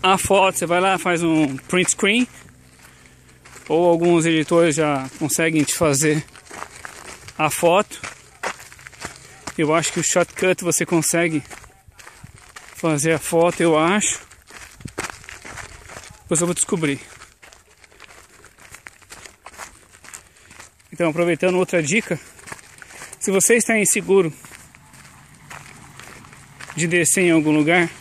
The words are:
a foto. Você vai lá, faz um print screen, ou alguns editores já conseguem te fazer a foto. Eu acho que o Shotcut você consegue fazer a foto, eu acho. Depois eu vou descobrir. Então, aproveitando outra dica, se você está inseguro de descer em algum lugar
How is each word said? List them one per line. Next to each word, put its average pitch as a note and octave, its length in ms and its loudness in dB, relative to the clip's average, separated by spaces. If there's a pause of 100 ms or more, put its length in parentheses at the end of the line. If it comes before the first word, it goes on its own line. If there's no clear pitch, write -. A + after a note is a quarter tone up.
a F#3+ 160 2
foto. F#3+ 400 2
Você F3+ 80 -4
vai E3+ 160 0
lá, F#3+ 160 2
faz F3 240 -2
um D#3 360 2
print F3+ 340 0
screen, A3+ 360 2 (1400)
ou E3+ 220 2
alguns E3+ 360 4
editores E3 500 2
já C#3+ 420 -2
conseguem D#3+ 460 0
te - 100 -2
fazer D3+ 520 0 (1120)
a D#3 120 0
foto. F3+ 520 0 (1600)
Eu D#3 160 0
acho E3 200 0
que F3 60 -4
o D#3+ 40 -4
Shotcut F3+ 580 0
você E3+ 240 -2
consegue E3 560 0 (1300)
fazer D#3+ 380 0
a D3 60 0
foto, E3+ 420 0
eu E3 160 4
acho. F3+ 420 0 (2000)
Depois E3+ 180 -2
eu F3 60 -2
vou F3 60 -2
descobrir. D#3+ 460 -2 (4000)
Então, E3+ 180 -2
aproveitando F3 480 0
outra F3+ 240 0
dica, E3 380 -2 (1000)
se - 120 -4
você G3 240 4
está A3+ 220 2
inseguro F#3+ 560 2 (2500)
de E3 120 -4
descer F3 360 2
em F3 80 4
algum D#3 200 4
lugar E3 380 2 (120)